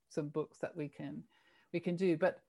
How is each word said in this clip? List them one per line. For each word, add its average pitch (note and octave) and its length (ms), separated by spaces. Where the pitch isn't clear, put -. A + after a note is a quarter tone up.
some D3 200
books D3+ 300
that - 160
we D3+ 120
can, D3 360
we E3+ 60
can F3+ 160
do. F3 220
But, F3+ 320